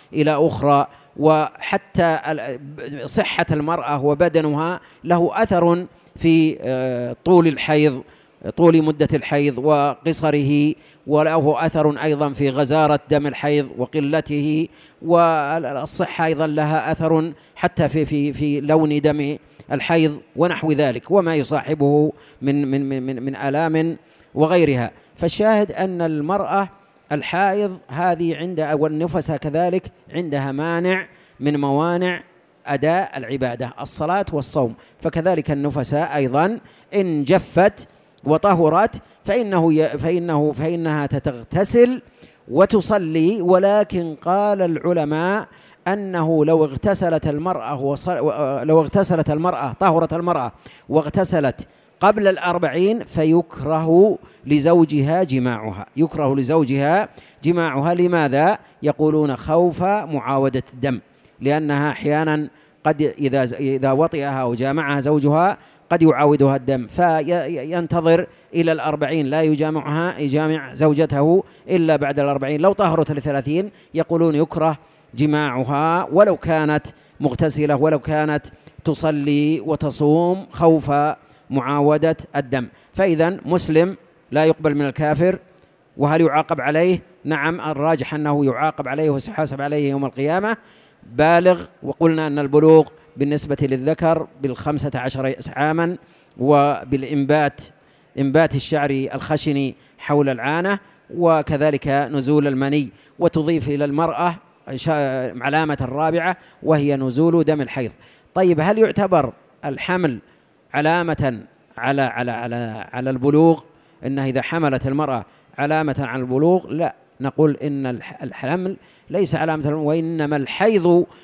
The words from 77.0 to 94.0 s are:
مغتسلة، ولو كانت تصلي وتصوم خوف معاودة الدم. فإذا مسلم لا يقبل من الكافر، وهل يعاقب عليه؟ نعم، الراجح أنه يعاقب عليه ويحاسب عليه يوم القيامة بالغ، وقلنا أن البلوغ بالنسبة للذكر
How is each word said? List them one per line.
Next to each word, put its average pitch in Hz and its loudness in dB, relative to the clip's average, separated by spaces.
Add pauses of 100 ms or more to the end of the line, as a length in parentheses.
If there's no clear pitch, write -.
مغتسلة، 147 0
ولو 156 2
كانت 151 -2 (380)
تصلي 147 0
وتصوم 156 0
خوف 160 4 (580)
معاودة 147 2 (200)
الدم. 131 -4 (260)
فإذا 175 2
مسلم 175 2 (340)
لا 151 2
يقبل 156 2
من 143 0
الكافر، 151 0 (580)
وهل 151 2
يعاقب 156 2
عليه؟ 165 2 (220)
نعم، 151 -2
الراجح 147 -2
أنه 147 0
يعاقب 139 -2
عليه 151 0
ويحاسب 139 -4
عليه 143 -2
يوم 139 -2
القيامة 170 -2 (560)
بالغ، 170 4 (180)
وقلنا 156 0
أن 143 -2
البلوغ 151 6 (320)
بالنسبة 143 -2
للذكر 151 0 (160)